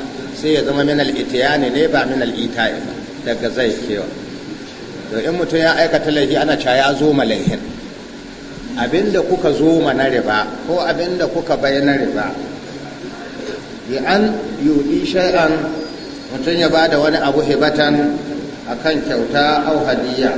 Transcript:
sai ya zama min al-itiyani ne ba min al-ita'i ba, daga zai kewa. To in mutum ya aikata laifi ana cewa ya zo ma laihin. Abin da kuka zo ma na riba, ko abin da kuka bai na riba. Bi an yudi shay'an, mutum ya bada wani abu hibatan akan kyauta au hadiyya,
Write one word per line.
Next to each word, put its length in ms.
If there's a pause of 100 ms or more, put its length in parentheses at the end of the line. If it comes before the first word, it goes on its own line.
(340)
sai 200
ya 100
zama 200
min 140
al-itiyani 720
ne 180
ba 180
min 160
al-ita'i 580
ba, 120 (320)
daga 260
zai 200 (160)
kewa. 180 (1040)
To 80
in 180
mutum 220
ya 160
aikata 360
laifi 260
ana 200
cewa 200
ya 180
zo 180
ma 120
laihin. 360 (1200)
Abin 340
da 80
kuka 320
zo 280
ma 120
na 160
riba, 380 (200)
ko 140
abin 380
da 80
kuka 300
bai 260
na 100
riba. 400 (1500)
Bi 120
an 340 (320)
yudi 400
shay'an, 480 (800)
mutum 240
ya 120
bada 300
wani 200
abu 240
hibatan 760 (540)
akan 320
kyauta 640
au 160
hadiyya, 560